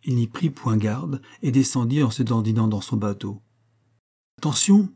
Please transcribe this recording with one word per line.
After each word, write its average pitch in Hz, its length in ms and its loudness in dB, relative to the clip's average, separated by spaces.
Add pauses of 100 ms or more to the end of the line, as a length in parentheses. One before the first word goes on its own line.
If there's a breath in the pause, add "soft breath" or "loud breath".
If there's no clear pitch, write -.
Il 127 120 -2
n'y 117 120 2
prit 156 220 -4
point 117 280 -2
garde, 123 440 -4 (200 loud breath)
et 156 100 -2
descendit 131 520 2
en 127 60 2
se 123 140 -4
dandinant 110 440 0
dans 107 140 -2
son - 160 -4
bateau. 101 440 -6 (960)
Attention 190 580 4